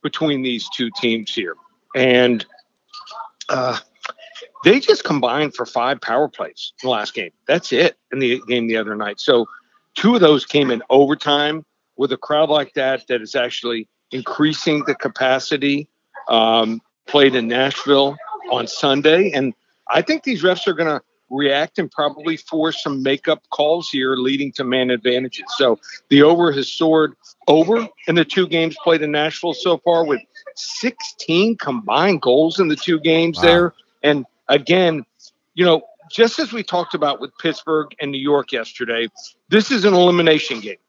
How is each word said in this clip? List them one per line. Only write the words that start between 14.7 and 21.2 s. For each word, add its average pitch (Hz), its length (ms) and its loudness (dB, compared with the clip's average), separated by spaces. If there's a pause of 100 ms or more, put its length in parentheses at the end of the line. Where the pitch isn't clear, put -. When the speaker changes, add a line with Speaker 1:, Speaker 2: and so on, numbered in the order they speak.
Speaker 1:
the 139 80 0
capacity, 139 920 -2 (420)
um, 113 520 2 (240)
played 139 300 4
in 117 120 -2
Nashville 139 680 0 (340)
on 123 140 -2
Sunday. 156 640 2
And 135 240 -2 (340)
I 139 140 2
think 302 220 -4
these 220 180 -4
refs 185 240 0
are 185 80 0
gonna 156 280 -2 (280)